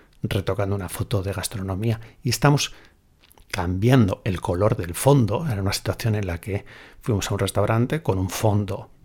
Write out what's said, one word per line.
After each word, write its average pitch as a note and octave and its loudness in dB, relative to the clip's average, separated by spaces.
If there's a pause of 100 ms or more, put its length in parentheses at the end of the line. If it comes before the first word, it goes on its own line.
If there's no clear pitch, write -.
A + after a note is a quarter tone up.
(200)
retocando G2 -2
una F#2+ -6
foto G#2 -4
de G2 -4
gastronomía F#2+ -4 (220)
y B2+ -2
estamos C#3+ 2 (760)
cambiando G2 4
el F#2 -2
color G2 2
del E2+ -6
fondo. C3+ 2
Era G2+ -2
una F#2+ 0
situación - -2
en G2+ -4
la E2+ -4
que G2 -6 (340)
fuimos G2+ -2
a G2+ -2
un F#2+ -2
restaurante A2+ 0
con F#2+ 0
un F#2+ -2
fondo G2+ -2 (140)